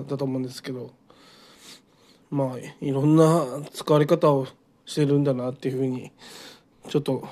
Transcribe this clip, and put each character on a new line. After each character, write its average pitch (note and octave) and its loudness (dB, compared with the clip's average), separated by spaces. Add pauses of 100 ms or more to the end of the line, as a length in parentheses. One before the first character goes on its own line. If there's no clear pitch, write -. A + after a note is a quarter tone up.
だ C#3+ -8
と C#3 -4
思 C3 -4
う C3 -4
ん - -4
で B2+ -8
す - -18
け C#3 -10
ど、 B2 -12 (1400)
ま C3+ -2
あ、 B2 -10 (220)
い D3 -4
ろ C3+ 0
ん D3+ 6
な D#3 4 (100)
使 - -2
わ D3+ 6
れ D3 4
方 D#3+ 4
を C3+ 0 (380)
し - -14
て D3+ 0
る C#3+ 4
ん C#3+ 2
だ C#3 2
な B2 -6
っ C3 -8
て C#3 -6
い B2+ -6
う B2+ -4
ふ - -2
う C3+ -2
に、 B2+ -6 (760)
ち - -2
ょ - 4
っ - -6
と、 C3 -4